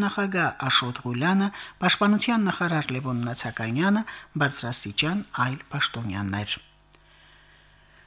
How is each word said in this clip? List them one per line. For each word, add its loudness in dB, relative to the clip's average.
նախագահ 0
Աշոտ 2
Ղուլյանը, 2
պաշտպանության 4
նախարար -2
Լևոն -2
Նացականյանը, 0
բարձրաստիճան 0
այլ -2
պաշտոնյաներ։ -4